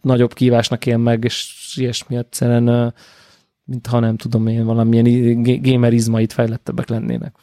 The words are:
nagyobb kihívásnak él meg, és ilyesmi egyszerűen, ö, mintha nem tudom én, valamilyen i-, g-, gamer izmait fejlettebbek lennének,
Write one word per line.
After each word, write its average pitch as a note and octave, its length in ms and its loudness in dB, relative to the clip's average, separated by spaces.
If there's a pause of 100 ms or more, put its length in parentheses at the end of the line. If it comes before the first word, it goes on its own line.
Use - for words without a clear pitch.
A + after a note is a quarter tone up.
nagyobb B2 320 2
kihívásnak A#2+ 540 0
él A#2+ 100 0
meg, A#2 280 0
és - 520 -8
ilyesmi B2 400 -6
egyszerűen, A#2+ 500 0
ö, A#2+ 200 2 (840)
mintha A#2+ 300 -4
nem A2+ 180 0
tudom A2+ 300 -2
én, A2+ 180 0
valamilyen A2+ 420 2
i-, A#2+ 280 2
g-, B2 360 0
gamer A#2+ 220 4
izmait A2+ 400 0
fejlettebbek A#2+ 560 -4
lennének, A2+ 540 -6